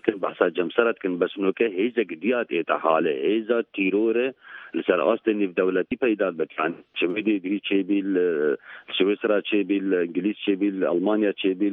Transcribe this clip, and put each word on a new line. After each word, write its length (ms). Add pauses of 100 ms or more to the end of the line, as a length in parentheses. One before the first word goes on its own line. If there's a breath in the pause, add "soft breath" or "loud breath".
kin, 160
behsa 320
cemserat 460
kin, 220
bes 160
nûke 300 (120)
hêzek 420
diyat 300
ê 120
te 100
hale, 400 (140)
hêza 360 (100)
tîrore 600 (420 loud breath)
li 80
ser 160
astê 320 (100)
nêvdewletî 560
peyda 420
bit. 200
Yani 160 (200)
Şwedê 480
dihî 160 (100)
çêbî, 280 (160)
li 140 (680 loud breath)
Swêsra 440 (100)
çêbî, 280 (120)
li 180
Ingiliz 380
çêbî, 360
li 60
Almanya 440
çêbî, 420